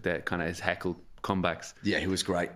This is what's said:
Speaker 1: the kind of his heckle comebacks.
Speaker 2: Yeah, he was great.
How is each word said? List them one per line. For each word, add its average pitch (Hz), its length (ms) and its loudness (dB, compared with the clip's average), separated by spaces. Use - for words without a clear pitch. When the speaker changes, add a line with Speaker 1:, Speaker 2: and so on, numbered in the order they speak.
Speaker 1:
the 85 240 0
kind 87 160 4
of 80 60 0
his 85 120 -4
heckle 90 400 0
comebacks. 87 500 0
Speaker 2:
Yeah, 95 160 2
he - 100 -2
was 92 140 2
great. 87 320 0